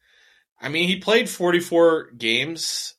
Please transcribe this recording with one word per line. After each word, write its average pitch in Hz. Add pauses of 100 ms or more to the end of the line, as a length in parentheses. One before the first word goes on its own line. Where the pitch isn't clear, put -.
(600)
I 131
mean, 165
he 185
played 226
forty-four 170
games, 123